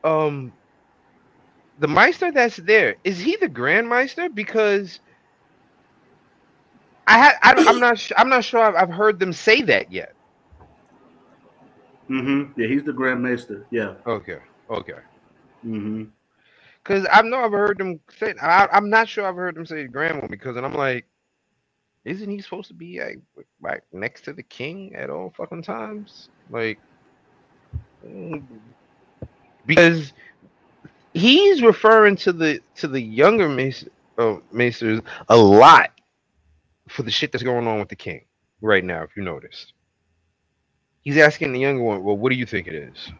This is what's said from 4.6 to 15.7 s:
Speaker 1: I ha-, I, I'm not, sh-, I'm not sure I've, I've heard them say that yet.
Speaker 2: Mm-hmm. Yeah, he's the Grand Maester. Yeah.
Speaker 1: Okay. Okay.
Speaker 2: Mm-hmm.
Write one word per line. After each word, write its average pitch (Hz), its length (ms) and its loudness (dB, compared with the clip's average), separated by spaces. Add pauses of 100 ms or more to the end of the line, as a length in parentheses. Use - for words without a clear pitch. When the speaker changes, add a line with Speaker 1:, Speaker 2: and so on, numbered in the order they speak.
Speaker 1:
I 220 140 6
ha-, 277 240 6
I, 262 100 8 (140)
I'm 240 140 4
not, 240 180 2
sh-, - 180 -10
I'm 240 120 4
not 254 160 2
sure 233 160 0
I've, 214 140 2
I've 175 200 0
heard 208 240 0
them 185 140 -4
say 226 300 2
that 113 280 -2
yet. 92 220 -12 (2000)
Speaker 2:
Mm-hmm. 139 520 -6
Yeah, 113 60 -4
he's 139 160 -4
the 147 100 -8
Grand 127 300 -4
Maester. 117 480 -8
Yeah. 104 240 -6 (100)
Speaker 1:
Okay. 98 320 -10 (320)
Okay. 92 240 -12 (720)
Speaker 2:
Mm-hmm. 110 380 -10 (800)